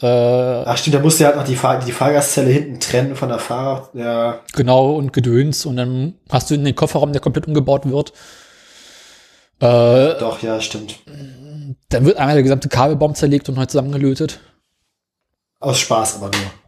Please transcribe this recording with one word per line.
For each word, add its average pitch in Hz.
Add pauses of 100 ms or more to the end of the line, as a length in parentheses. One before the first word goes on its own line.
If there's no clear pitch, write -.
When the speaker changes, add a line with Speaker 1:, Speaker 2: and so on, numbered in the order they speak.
Speaker 1:
äh, 123
Speaker 2:
Ach 120
stimmt, 147
da 139
musst 156
du 156
halt 147
noch 135
die 131
Fahr-, 131
die 120
Fahrgastzelle 139
hinten 139
trennen 131
von 123
der 117
Fahrer-, 131
ja. 117 (140)
Speaker 1:
Genau, 131
und 139
Gedöns. 127
Und 127
dann 127 (120)
hast -
du 156
in 143
den 135
Kofferraum, 147
der 139
komplett 151
umgebaut 139
wird. 143 (1500)
Äh, 120
Speaker 2:
Doch, 113
ja, 113
stimmt. 107 (920)
Speaker 1:
Dann 127
wird 185
einmal 143
der 143
gesamte 131
Kabelbaum 147
zerlegt 143
und 135
neu 131
zusammengelötet. 139 (1200)
Speaker 2:
Aus 131
Spaß 107
aber 101
nur. 98 (180)